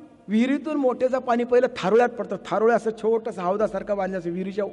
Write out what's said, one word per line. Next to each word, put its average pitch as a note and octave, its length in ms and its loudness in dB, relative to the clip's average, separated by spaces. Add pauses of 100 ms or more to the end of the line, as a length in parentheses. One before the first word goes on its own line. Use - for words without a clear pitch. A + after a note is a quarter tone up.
(280)
विहिरीतून C4+ 480 0
मोठेचं B3+ 440 0
पाणी B3 240 0
पहिलं B3 240 4 (100)
थारोळ्यात G#3+ 320 4
पडतं. G#3 360 -6
थारोळ्या A3 300 2
असं G#3+ 160 -2
छोटंसं A3 500 -2
हौदासारखं G3+ 560 -2
बांधलं F#3+ 220 -4
असं E3+ 100 -6
विहिरीच्या, F#3+ 440 -4